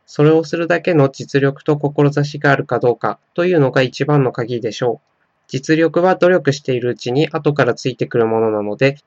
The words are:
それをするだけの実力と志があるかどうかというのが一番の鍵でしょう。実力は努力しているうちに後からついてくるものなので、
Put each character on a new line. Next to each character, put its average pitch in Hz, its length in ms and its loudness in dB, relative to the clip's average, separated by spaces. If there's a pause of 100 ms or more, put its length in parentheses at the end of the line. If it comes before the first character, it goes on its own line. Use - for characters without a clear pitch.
そ - 160 -4
れ 151 80 6
を 160 140 4
す 160 120 -8
る 170 100 -4
だ 170 140 0
け 175 140 -2
の 139 160 4
実 135 320 -4
力 139 200 -2
と 151 140 0
志 147 600 -2
が 147 140 2
あ 139 40 2
る 127 80 -2
か 120 140 -4
ど 120 140 2
う 113 40 -2
か 107 220 -6 (160)
と 175 100 0
い 180 100 0
う 156 60 4
の 131 100 2
が 131 120 0
一 127 240 -4
番 147 180 2
の 117 80 -2
鍵 120 300 -6
で 110 100 -6
し - 100 -8
ょ 120 220 -2
う。 - 40 -20 (400)
実 151 300 -2
力 165 240 2
は 185 140 4
努 175 120 4
力 156 240 2
し - 80 -4
て 131 140 -4
い 120 60 -2
る 123 100 -2
う 117 40 -2
ち 120 160 -10
に 147 200 0
後 151 240 -2
か 139 100 2
ら 117 80 0
つ - 160 -4
い 127 80 -8
て - 100 -4
く - 120 -4
る 113 80 2
も 113 140 0
の 113 100 0
な 107 120 -2
の 104 140 -6
で、 139 300 0